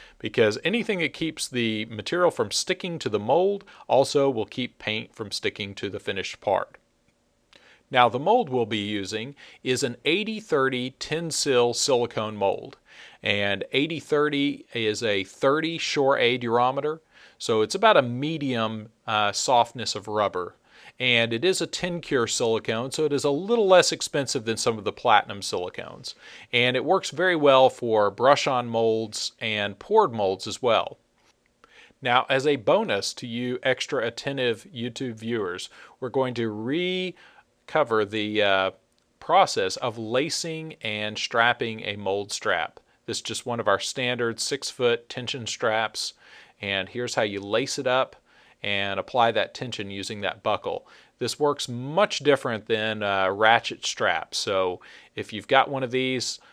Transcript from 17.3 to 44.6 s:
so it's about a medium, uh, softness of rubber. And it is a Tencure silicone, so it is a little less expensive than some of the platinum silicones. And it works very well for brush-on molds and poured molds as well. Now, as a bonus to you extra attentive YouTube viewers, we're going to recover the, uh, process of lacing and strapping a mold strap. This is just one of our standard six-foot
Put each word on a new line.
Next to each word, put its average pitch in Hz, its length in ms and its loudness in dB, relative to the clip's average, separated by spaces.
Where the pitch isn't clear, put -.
so 110 260 0
it's 110 120 -2
about 208 220 6
a 147 60 6
medium, 123 880 -4
uh, 107 260 0
softness 120 640 0
of 98 120 -10
rubber. 95 480 -2
And 117 340 2
it 117 120 -2
is 185 160 2
a 165 60 -4
Tencure 151 640 -2
silicone, 113 640 -2
so 156 140 0
it 143 60 0
is 139 120 0
a 147 60 2
little 202 360 2
less 185 260 8
expensive 139 520 -4
than 113 140 -2
some 117 180 0
of 101 80 -8
the 101 80 -4
platinum 104 480 2
silicones. - 720 -8
And 123 240 2
it 131 80 -2
works 185 260 0
very 175 260 2
well 135 340 8
for 107 400 2
brush-on 123 580 2
molds 113 720 0
and 104 380 -4
poured 202 340 4
molds 98 340 0
as 104 140 -8
well. 113 380 2
Now, 127 260 4
as 135 180 2
a 147 100 4
bonus 139 580 2
to - 120 -12
you 123 360 -4
extra 127 440 0
attentive 120 680 -4
YouTube 120 400 -6
viewers, 110 560 -4
we're 127 120 -6
going 127 240 -2
to 113 160 -2
recover 147 1500 -2
the, 104 380 -2
uh, 95 280 4
process - 560 2
of 117 200 -4
lacing 156 840 -4
and 107 340 -6
strapping 117 640 0
a 101 160 -6
mold 101 360 -4
strap. - 480 -2
This 113 120 -6
is - 40 -14
just - 240 -10
one 120 120 -4
of 104 100 -2
our 98 120 4
standard 123 580 -4
six-foot - 680 -2